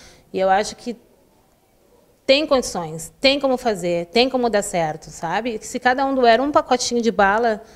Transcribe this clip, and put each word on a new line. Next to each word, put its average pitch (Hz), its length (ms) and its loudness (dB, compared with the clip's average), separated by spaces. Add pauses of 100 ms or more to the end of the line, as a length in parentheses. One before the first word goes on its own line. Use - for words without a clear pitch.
(320)
E 190 80 -6
eu 190 100 2
acho 208 280 0
que 233 180 -10 (1300)
tem 285 220 2
condições, 175 720 -4
tem 277 220 2
como 262 160 0
fazer, 175 480 -2
tem 240 240 0
como 247 200 -2
dar 208 120 2
certo, 160 480 -4
sabe? 214 520 -6
Se - 200 -10
cada 254 240 0
um 269 100 -2
doer 233 240 6
um 277 100 -2
pacotinho 254 520 0
de 226 100 2
bala, 208 500 2 (140)